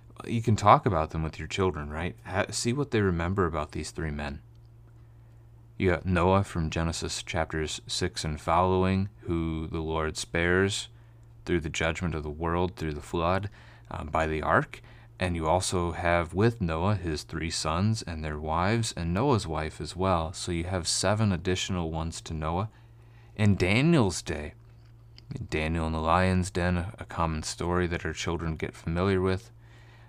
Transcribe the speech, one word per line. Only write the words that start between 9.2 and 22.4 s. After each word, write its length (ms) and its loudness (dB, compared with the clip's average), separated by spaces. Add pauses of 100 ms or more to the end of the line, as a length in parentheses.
who 460 -2
the 120 -4
Lord 360 -2
spares 720 0 (580)
through 140 2
the 80 -6
judgment 460 -2
of 100 -4
the 40 -6
world, 460 -2
through 200 -4
the 60 -8
flood, 500 -2 (380)
um, 200 -10
by 180 0
the 160 -2
ark. 400 0 (380)
And 160 0
you 100 -2
also 460 2
have 420 0
with 260 2
Noah 360 0
his 260 -4
three 280 -6
sons 520 0
and 220 -8
their 160 -6
wives, 560 0
and 180 -2
Noah's 320 2
wife 340 -6
as 140 -8
well. 380 0
So 180 -8
you 140 -2
have 240 -4
seven 420 2
additional 600 -2
ones 300 -4
to 120 -10
Noah. 340 -2 (680)